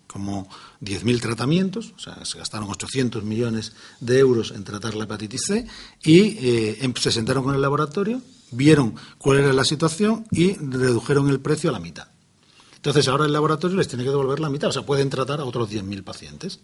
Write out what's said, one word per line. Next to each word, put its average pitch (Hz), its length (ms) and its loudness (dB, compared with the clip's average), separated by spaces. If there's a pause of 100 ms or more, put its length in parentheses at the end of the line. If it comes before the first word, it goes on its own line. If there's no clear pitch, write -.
como 98 400 -6 (320)
diez 98 240 -6
mil 120 160 2
tratamientos, 165 760 -2
o - 40 -20
sea, - 240 -16
se - 140 -10
gastaron 104 300 -10
ochocientos 113 540 -4
millones 110 520 -4 (260)
de 123 180 2
euros 123 320 4
en 104 140 -12
tratar 101 320 -8
la 113 80 -4
hepatitis 104 420 -8
C 226 200 -2 (360)
y, 165 180 8 (240)
eh, 113 360 0
em-, 131 160 -2
se 123 160 0
sentaron 123 320 0
con 139 100 -2
el 135 80 0
laboratorio, 151 580 -2 (300)
vieron 135 460 6 (220)
cuál 139 200 4
era 139 140 4
la 131 120 4
situación 185 680 0
y 175 220 2
redujeron 135 760 2
el 135 80 2
precio 151 320 -2
a - 20 0
la 107 60 -6
mitad. 82 300 -14 (640)
Entonces, 143 320 2
ahora 139 200 2
el 151 60 2
laboratorio 151 440 0
les 156 100 2
tiene 123 160 -6
que 127 80 -2
devolver 139 300 0
la 151 100 -2
mitad, 147 180 -2
o - 40 -2
sea, 123 120 -4
pueden 139 240 2
tratar 131 300 -2
a 151 60 -6
otros 123 260 -4
diez 104 140 -6
mil 98 180 -8
pacientes, 92 600 -14